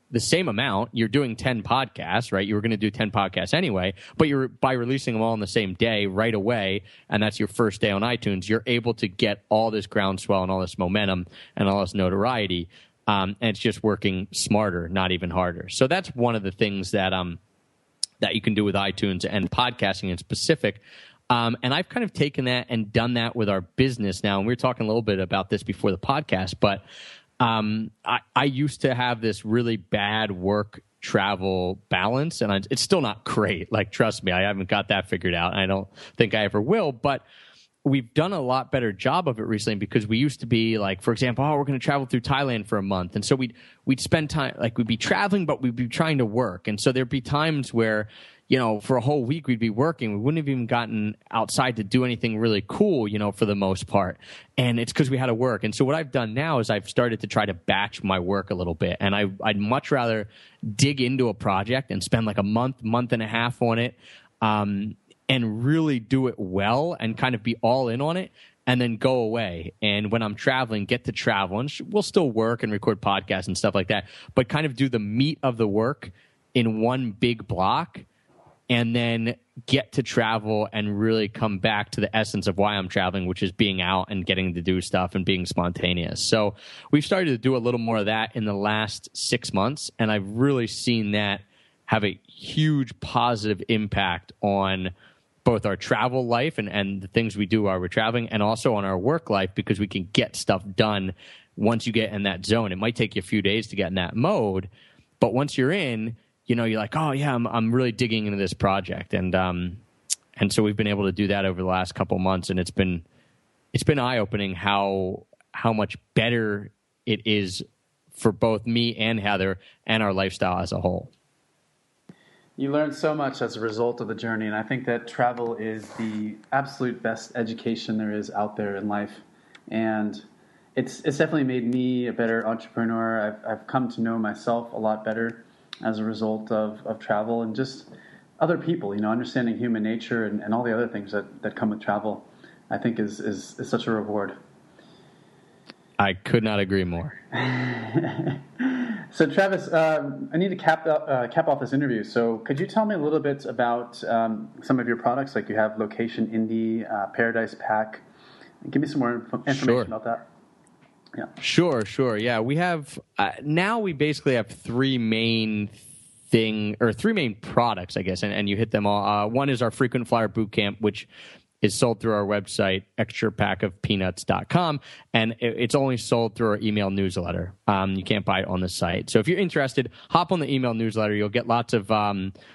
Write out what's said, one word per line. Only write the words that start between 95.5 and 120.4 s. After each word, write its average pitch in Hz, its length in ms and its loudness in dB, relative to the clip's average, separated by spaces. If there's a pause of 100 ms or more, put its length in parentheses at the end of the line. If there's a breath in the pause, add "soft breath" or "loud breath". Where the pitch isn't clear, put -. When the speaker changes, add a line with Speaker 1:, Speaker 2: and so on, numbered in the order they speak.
Speaker 1:
our 98 100 0
travel 123 480 0
life 120 320 0
and, 104 120 -4
and 98 340 -2
the 92 60 -10
things 110 280 0
we 104 80 0
do 104 200 2
while 95 140 0
we're 90 100 -4
traveling, 113 400 0
and 104 140 0
also 113 340 2
on 101 80 -2
our 95 120 0
work 135 320 -2
life, 95 260 0
because 101 260 0
we 104 80 0
can 95 240 -6
get - 240 0
stuff 98 260 0 (140)
done 101 360 2 (440 loud breath)
once 110 300 2
you 113 60 0
get 110 200 0
in 101 100 -4
that 92 240 -4
zone. 107 260 2
It 92 60 -6
might 113 180 -2
take 107 200 -2
you - 20 -2
a 92 40 -2
few 104 200 0
days 107 240 2
to 98 100 -14
get 95 120 0
in 95 80 -4
that 90 200 -2
mode, 110 540 0 (500 soft breath)
but 113 140 4
once 139 240 0
you're 135 140 2
in, 117 440 -4 (300 soft breath)
you 123 80 2
know, 117 100 2
you're 110 160 0
like, 104 160 -4
"Oh, 156 140 0
yeah, 135 240 0
I'm, 117 120 0
I'm 113 280 0
really 127 180 2
digging 110 340 0
into 101 120 -2
this 92 160 -2
project." 98 600 0
And, 90 200 0
um, 90 440 0 (560)
and 101 180 2
so 110 100 4
we've 104 140 2
been 107 100 0
able 101 200 2
to 95 60 2
do 101 140 0
that 98 180 2
over 92 160 -2
the 92 80 -2
last 92 260 0
couple 95 240 0
months, 92 300 0
and 92 100 0
it's 90 120 -2
been, 90 340 0 (680 soft breath)
it's - 100 0
been 147 160 4
eye-opening 107 560 0
how, 98 720 0 (240)
how - 220 0
much 107 240 -2 (180)
better 110 560 0 (340)
it 104 220 0
is 101 360 0 (500)
for 110 200 2
both 110 320 0
me 117 320 0
and 110 240 0
Heather 95 380 0 (280 loud breath)
and 110 160 2
our 101 100 2
lifestyle 92 480 0